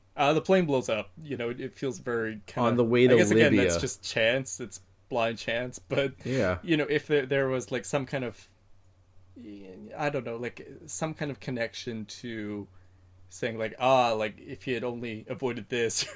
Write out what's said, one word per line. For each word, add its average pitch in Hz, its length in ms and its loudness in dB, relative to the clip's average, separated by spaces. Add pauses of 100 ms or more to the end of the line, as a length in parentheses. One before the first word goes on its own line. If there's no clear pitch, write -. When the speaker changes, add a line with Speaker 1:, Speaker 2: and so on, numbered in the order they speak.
(180)
Speaker 1:
uh, 143 160 4
the 156 80 2
plane 185 240 4
blows 127 240 0
up. 107 200 -2 (140)
You 139 140 -6
know, 117 140 -4
it, 127 100 -8
it 131 120 -8
feels 123 260 -4
very 110 480 -4
kinda, 120 220 0
Speaker 2:
On 120 60 4
the 120 80 6
way 120 220 6
Speaker 1:
I - 20 10
Speaker 2:
to 123 100 8
Speaker 1:
guess, 104 140 6
again, 120 220 8
Speaker 2:
Libya. 101 160 6
Speaker 1:
that's 85 100 2
just - 240 -6
chance. 123 560 0
It's 117 220 -12 (260)
blind 117 300 -2
chance. 123 420 -6
But, 135 320 -2 (140)
Speaker 2:
Yeah. 107 380 0
Speaker 1:
you 165 120 0
know, 147 140 0
if 147 180 0
there, 143 180 2
there 139 220 0
was, 131 240 -4
like, 123 140 -4
some 139 200 -4
kind 131 200 -6
of, 110 200 -12 (1500)
I 151 120 -2
don't 135 160 -4
know, 117 120 -6
like, 120 300 -10 (180)
some 160 280 -6
kind 147 180 -6
of 123 80 -12
connection 117 640 -6
to 104 640 -8 (600)
saying, 113 280 -6
like, 110 220 -4
ah, 127 340 4
like, 107 260 -2
if 135 240 -14
he 131 100 -4
had 117 100 -2
only 120 460 -8
avoided 120 400 -6
this. 117 360 0 (100)